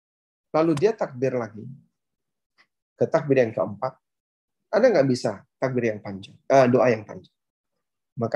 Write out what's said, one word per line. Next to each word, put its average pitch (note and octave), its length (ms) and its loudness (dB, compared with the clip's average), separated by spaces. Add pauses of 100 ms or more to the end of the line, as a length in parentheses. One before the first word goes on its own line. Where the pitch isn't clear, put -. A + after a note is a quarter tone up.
(520)
lalu D#3+ 240 2
dia F#3 160 2
takbir C3+ 440 -4
lagi, A2 280 -8 (1300)
ke B2 120 -2
takbir C#3+ 360 2
yang A2 120 -2
keempat, G#2 400 -6 (760)
Anda A3 160 4
nggak D#3+ 220 4
bisa A#2+ 340 -4 (160)
takbir A#2+ 360 -2
yang G#2 40 -12
panjang, G2 360 -14 (120)
eh, C3+ 240 6
doa B2 200 4
yang G#2+ 120 -4
panjang. - 300 -20 (840)
Maka A2+ 200 -4